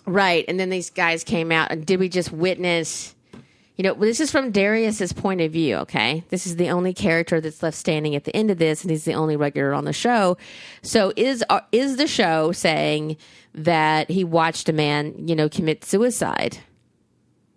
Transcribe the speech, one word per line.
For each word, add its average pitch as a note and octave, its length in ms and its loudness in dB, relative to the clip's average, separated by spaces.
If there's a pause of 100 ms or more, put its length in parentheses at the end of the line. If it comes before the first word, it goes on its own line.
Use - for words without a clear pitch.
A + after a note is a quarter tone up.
Right, F3+ 420 2
and F3+ 120 -2
then F#3 100 -2
these F#3 220 -4
guys E3 320 0
came E3 280 -2
out, D#3+ 200 2
and D#3 140 -6
did F#3 140 2
we F#3 80 2
just F3 240 -2
witness, E3+ 840 -2 (640)
you F#3 60 -2
know, F#3+ 120 0
this A3+ 240 0
is D4+ 100 0
from C4+ 220 0
Darius's G#3 600 0
point F#3+ 300 -2
of D#3 100 0
view, D3+ 260 0
okay? B2+ 520 -2
This F#3 160 -4
is E3+ 100 -6
the E3+ 140 0
only F3+ 240 0
character E3 480 0
that's D#3 220 -8
left D#3 140 -4
standing D3+ 380 -2
at C#3+ 100 -6
the - 100 -6
end G#3+ 160 2
of F3 80 -2
this, D#3 240 2
and F#3 80 -2
he's D#3 140 -2
the E3 100 0
only D#3 200 0
regular C#3+ 380 0
on C#3+ 120 -2
the D3 60 -2
show. G3+ 460 2 (460)
So G3+ 320 2
is, B3+ 340 0
uh, G3 120 2 (100)
is C4 260 2
the D4 80 2
show D#3+ 460 2
saying D3+ 680 0 (380)
that D#3 560 2
he F#3 120 0
watched E3 460 0
a D#3+ 40 2
man, D3 540 0
you E3+ 80 0
know, D3+ 140 2
commit D#3 340 -2
suicide? G#3 760 0 (960)